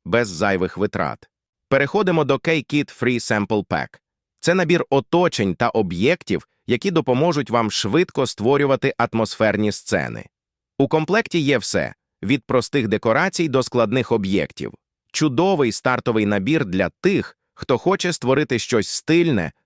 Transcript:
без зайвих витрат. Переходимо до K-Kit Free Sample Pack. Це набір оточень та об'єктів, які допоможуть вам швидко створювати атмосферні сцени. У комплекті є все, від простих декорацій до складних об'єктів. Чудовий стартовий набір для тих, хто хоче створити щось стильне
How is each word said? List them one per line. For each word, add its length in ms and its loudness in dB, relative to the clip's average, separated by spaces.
без 240 0
зайвих 480 -2
витрат. 520 -4
Переходимо 560 2
до 100 2
K-Kit 680 -2
Free 440 0
Sample 200 -2
Pack. 220 -4
Це 140 2
набір 360 2
оточень 640 0
та 140 0
об'єктів, 800 -2
які 240 -2
допоможуть 600 0
вам 200 0
швидко 560 -2
створювати 720 0
атмосферні 720 0
сцени. 540 -6
У 100 2
комплекті 500 0
є 200 2
все, 360 -4
від 220 0
простих 440 0
декорацій 600 0
до 140 2
складних 500 0
об'єктів. 600 -2
Чудовий 600 2
стартовий 540 0
набір 380 0
для 260 0
тих, 360 0
хто 220 0
хоче 340 0
створити 460 0
щось 300 0
стильне 640 0